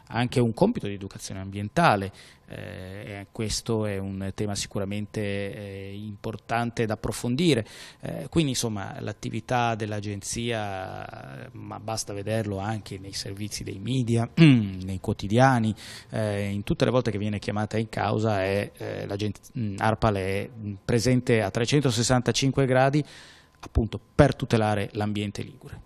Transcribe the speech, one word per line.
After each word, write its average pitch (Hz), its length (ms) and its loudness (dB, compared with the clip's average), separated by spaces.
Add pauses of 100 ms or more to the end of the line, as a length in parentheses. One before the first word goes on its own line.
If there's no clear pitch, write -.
anche 120 320 0
un 113 120 4
compito 208 340 2
di 101 60 -4
educazione 98 480 -10
ambientale. 101 720 2 (340)
Eh, 98 760 -12
e 98 120 -14
questo 110 540 -2
è 101 100 -2
un 95 380 -4
tema 104 200 -2
sicuramente, 104 680 -4
eh, 98 760 -6
importante 113 880 -2
da 107 80 0
approfondire. 123 760 2 (360)
Eh, - 260 -8
quindi 160 220 2
insomma 107 500 -4
l'attività 117 760 -2
dell'agenzia, 107 1800 -6
ma 104 280 -12
basta 110 320 -6
vederlo 101 460 -2
anche 101 400 -4
nei 98 160 -12
servizi 104 500 -8
dei 98 140 -10
media, 117 540 2
<clears throat> - 40 -4
nei 98 640 4
quotidiani, 110 760 4 (360)
eh, 104 400 -2
in 101 120 -4
tutte - 220 0
le 117 60 4
volte 120 200 2
che 101 60 -4
viene 104 220 -2
chiamata 107 400 -2
in 113 100 -2
causa, 107 540 2
è, 98 340 0
eh, 104 300 -8
l'agent-, 98 520 -6
mm, 104 200 -4
arpal 110 380 2
è, 98 300 -2
mm, 107 280 -8 (100)
presente 120 580 4
a 98 80 0
trecentosessantacinque 127 1160 2
gradi 135 360 4 (580)
appunto - 380 0 (160)
per 143 220 8
tutelare 107 560 2
l'ambiente 104 500 -2
ligure. - 440 -14